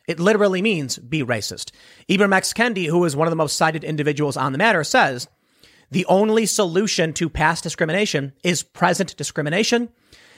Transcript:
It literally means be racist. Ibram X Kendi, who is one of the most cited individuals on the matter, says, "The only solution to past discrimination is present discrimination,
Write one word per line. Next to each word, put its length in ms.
It 140
literally 400
means 360
be 240
racist. 500
Ibram 260
X 200
Kendi, 340
who 160
is 120
one 120
of 40
the 40
most 220
cited 260
individuals 540
on 160
the 40
matter, 280
says, 420
"The 140
only 400
solution 680
to 160
past 340
discrimination 800
is 220
present 540
discrimination, 720